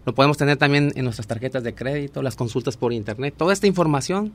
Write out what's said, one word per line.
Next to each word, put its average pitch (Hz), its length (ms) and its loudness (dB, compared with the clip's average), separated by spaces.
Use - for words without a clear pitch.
Lo 127 80 -2
podemos 143 240 4
tener 143 200 2
también 143 400 4
en 131 80 -2
nuestras 113 240 -6
tarjetas 127 340 -4
de 110 140 -6
crédito, 139 460 -6
las 131 120 -2
consultas 120 420 -4
por 120 160 0
internet. 113 440 -4
Toda 170 160 2
esta 196 160 2
información 180 680 0